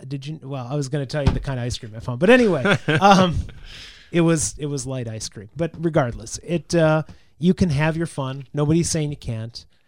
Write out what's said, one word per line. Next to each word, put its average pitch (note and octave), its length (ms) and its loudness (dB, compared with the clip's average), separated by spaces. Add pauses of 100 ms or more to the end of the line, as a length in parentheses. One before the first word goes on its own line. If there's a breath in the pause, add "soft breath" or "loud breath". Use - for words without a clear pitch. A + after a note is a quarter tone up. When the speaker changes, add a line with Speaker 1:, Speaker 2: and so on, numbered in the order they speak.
Speaker 1:
did C3+ 200 -10
you? D#3 160 -10
Well, C3 260 -10
I C#3+ 60 -4
was C#3 140 -2
gonna C#3 180 -4
tell D3 160 -4
you C3+ 80 4
the B2 80 -2
kind C3+ 200 -4
of A#2+ 60 -4
ice B2 140 -4
cream G#2+ 160 -16
I A2+ 60 -12
found, B2 180 -8
but F#3 100 6
anyway, A3+ 340 6
Speaker 2:
<laughs> D#3 380 2
Speaker 1:
um, F#3 340 6 (760 loud breath)
it E3+ 100 2
was, E3 380 2
it D3+ 80 -6
was C#3+ 180 -6
light B2+ 220 -6
ice A2 200 -10
cream. G2 280 -16
But D#3+ 240 -4
regardless, C3 640 -2
it, E3+ 320 -4
uh, D#3 260 4 (380 soft breath)
you F3+ 160 4
can F3+ 160 2
have D#3 260 0
your E3 80 -2
fun. C3+ 480 -8
Nobody's D3+ 380 2
saying D3+ 180 -2
you C#3+ 80 -8
can't. A2+ 480 -10 (220)